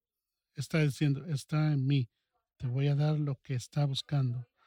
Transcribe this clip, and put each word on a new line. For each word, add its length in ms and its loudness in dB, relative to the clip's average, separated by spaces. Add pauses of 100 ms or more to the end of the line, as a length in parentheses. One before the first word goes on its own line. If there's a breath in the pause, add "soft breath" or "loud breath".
(560)
está 240 -2
diciendo, 440 2
"Está 480 0
en 140 2
mí. 240 2 (480)
Te 80 -6
voy 220 0
a 60 2
dar 240 2
lo 180 -2
que 180 -8
está 320 -2
buscando". 600 -2 (200 soft breath)